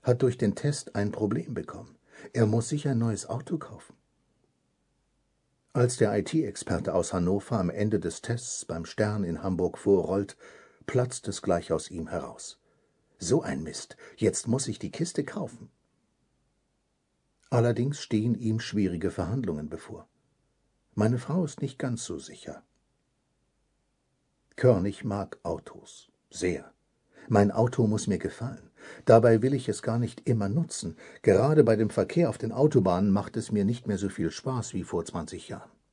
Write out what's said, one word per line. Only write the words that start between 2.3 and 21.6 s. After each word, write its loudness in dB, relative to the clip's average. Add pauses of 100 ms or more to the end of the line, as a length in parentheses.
Er 2
muss 0
sich -4
ein 0
neues -2
Auto -6
kaufen. -16 (1800)
Als 2
der 4
I-T-Experte -2
aus 2
Hannover 0
am 0
Ende 0
des -4
Tests -6
beim -6
Stern -2
in -4
Hamburg -2
vorrollt, 2 (500)
platzt -2
es -8
gleich 0
aus -4
ihm -8
heraus. -10 (580)
„So 0
ein -6
Mist, -12 (200)
jetzt 0
muss 0
ich -6
die -8
Kiste -4
kaufen.“ -10 (1800)
Allerdings 2
stehen 0
ihm 0
schwierige 0
Verhandlungen -4
bevor. -12 (880)
Meine 2
Frau -2
ist -8